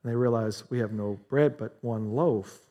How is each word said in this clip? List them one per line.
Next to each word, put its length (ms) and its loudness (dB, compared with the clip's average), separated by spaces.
And 100 -2
they 40 0
realize, 540 2
"We 100 -2
have 120 -2
no 260 -4
bread 280 4
but 240 -10
one 320 -4
loaf. 480 0